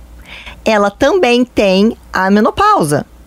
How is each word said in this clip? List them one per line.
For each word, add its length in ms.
ela 260
também 540
tem 520
a 200
menopausa. 760